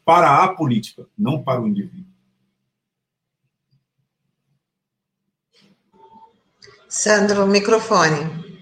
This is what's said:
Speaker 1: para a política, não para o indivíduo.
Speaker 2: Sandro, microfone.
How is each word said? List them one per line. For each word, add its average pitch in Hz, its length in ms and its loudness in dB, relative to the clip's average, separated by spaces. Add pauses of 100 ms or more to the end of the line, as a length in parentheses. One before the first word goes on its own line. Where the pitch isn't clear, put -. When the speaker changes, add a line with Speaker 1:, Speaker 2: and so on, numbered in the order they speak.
Speaker 1:
para 165 380 6
a 190 40 2
política, 135 580 -4 (120)
não 131 260 -2
para 123 180 -4
o 110 60 -4
indivíduo. 101 380 -6 (4000)
Speaker 2:
Sandro, 202 580 0
microfone. 196 1000 0 (160)